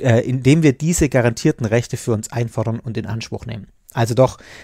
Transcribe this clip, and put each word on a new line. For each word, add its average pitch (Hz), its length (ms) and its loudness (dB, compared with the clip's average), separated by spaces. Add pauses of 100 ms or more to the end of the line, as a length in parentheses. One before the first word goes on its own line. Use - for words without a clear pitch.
äh, 120 200 4
indem 131 420 2
wir 151 100 6
diese 160 360 0
garantierten 120 580 0
Rechte 117 300 -2
für - 160 -4
uns 107 180 -4
einfordern 117 480 -4
und 113 180 -10
in 113 100 -6
Anspruch 110 380 -8
nehmen.“ 113 220 -12 (260)
Also 117 220 -2
doch, 123 240 4 (260)